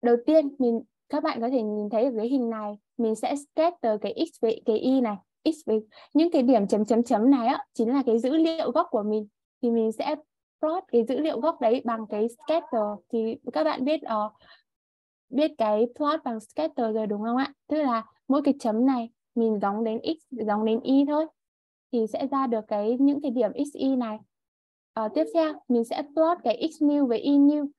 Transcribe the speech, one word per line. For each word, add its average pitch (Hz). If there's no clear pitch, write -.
Đầu 240
tiên 302
mình, 233
các 294
bạn 294
có 233
thể 262
nhìn 214
thấy 220
ở 269
dưới 220
hình 247
này, 214
mình 220
sẽ 262
scatter 285
cái 208
x -
với 226
cái 226
y 262
này, 214
x 320
với 220
những 330
cái 302
điểm 233
chấm 214
chấm 233
chấm 240
này 240
á, 311
chính 226
là 277
cái 233
dữ 262
liệu 320
gốc 320
của 214
mình. 214
Thì 240
mình 226
sẽ 277
plot 330
cái 233
dữ 247
liệu 302
gốc 320
đấy 240
bằng 220
cái 214
scatter. 311
Thì 226
các 311
bạn 294
biết, 302
ờ, 214
biết 302
cái 214
plot 302
bằng 226
scatter 254
rồi 220
đúng 208
không 233
ạ? 277
Tức 294
là 240
mỗi 277
cái 285
chấm 226
này 240
mình 226
gióng 202
đến 226
x, -
gióng 214
đến 220
y 277
thôi. 294
Thì 233
sẽ 269
ra 269
được 226
cái, 214
những 277
cái 294
điểm 226
x, 294
y 269
này. 220
Ờ, 220
tiếp 311
theo, 311
mình 240
sẽ -
plot 320
cái 320
x -
new 294
với 233
y 285
new. 285